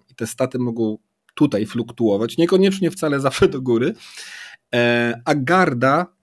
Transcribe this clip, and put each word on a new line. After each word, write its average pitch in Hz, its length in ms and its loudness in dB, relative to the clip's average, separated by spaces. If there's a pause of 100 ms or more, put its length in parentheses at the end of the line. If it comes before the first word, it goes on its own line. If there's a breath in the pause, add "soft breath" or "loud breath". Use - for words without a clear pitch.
(100)
I - 40 -20
te 117 120 -8
staty 131 320 -4
mogą 117 400 -2 (360)
tutaj 113 320 0
fluktuować, 113 720 -2
niekoniecznie 190 520 2
wcale 143 300 -2
zawsze 139 280 2
do 139 140 -4
góry. 123 320 0 (800 loud breath)
E, 120 500 2
a 151 100 2
garda, 147 720 2 (160)